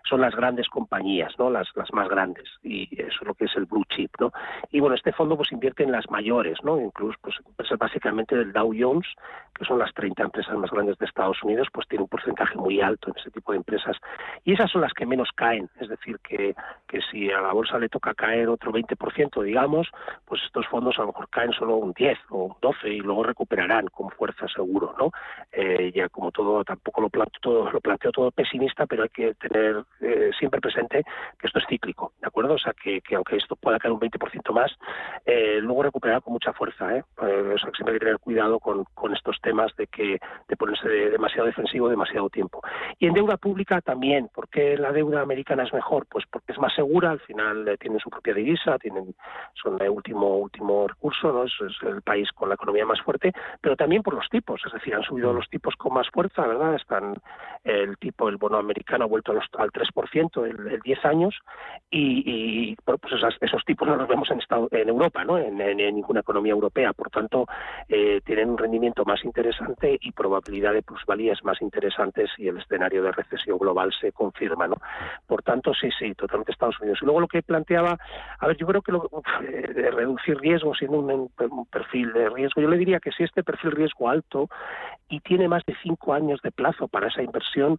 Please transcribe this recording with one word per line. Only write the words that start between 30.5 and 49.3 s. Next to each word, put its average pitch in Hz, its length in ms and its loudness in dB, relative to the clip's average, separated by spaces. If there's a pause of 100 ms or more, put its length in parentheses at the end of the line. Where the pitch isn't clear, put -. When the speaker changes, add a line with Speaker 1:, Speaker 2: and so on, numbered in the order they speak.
Speaker 1:
presente 120 440 0 (340)
que - 80 -8
esto - 140 0
es - 100 0
cíclico, - 500 -4
¿de - 80 -6
acuerdo? - 280 2
O - 20 2
sea, - 160 -2
que, - 280 -4
que - 140 -4
aunque 95 200 0
esto - 200 -2
pueda 117 220 2
caer 117 140 0
un 110 80 0
veinte 113 180 -2
por - 140 -4
ciento - 200 -4
más, 120 200 4 (540)
eh, 110 360 4
luego 123 220 2
recuperará 127 380 2
con 120 120 -6
mucha 113 200 -2
fuerza, - 440 -4
¿eh? - 60 -4 (180)
Eh, 98 320 2
o 104 60 2
sea, - 100 -4
que - 60 -8
siempre 110 180 0
hay 110 60 2
que 107 60 0
tener 110 140 2
cuidado 113 400 2
con, 98 240 0 (120)
con 101 180 -2
estos - 280 -4
temas 110 340 2
de 107 100 -2
que, 101 340 -2 (280)
de - 80 -2
ponerse 107 340 -2
de-, 104 220 4
demasiado 110 340 2
defensivo 117 420 0
demasiado 104 440 0
tiempo. - 300 -4 (360)
Y - 80 -4
en 165 80 2
deuda 202 240 4
pública 196 440 0
también. 131 520 2
¿Por - 160 -10
qué 143 280 4
la 139 140 0
deuda 147 300 2
americana 135 420 0
es 123 100 -6
mejor? 135 360 0
Pues - 200 -4
porque - 220 -8
es - 80 -8
más 131 140 2
segura, 160 380 4
al 147 80 -2
final, 107 480 -2
eh, 101 100 2
tienen 110 220 -2
su 117 100 -12
propia - 240 -2
divisa, 131 460 2
tienen, 95 340 -8 (400)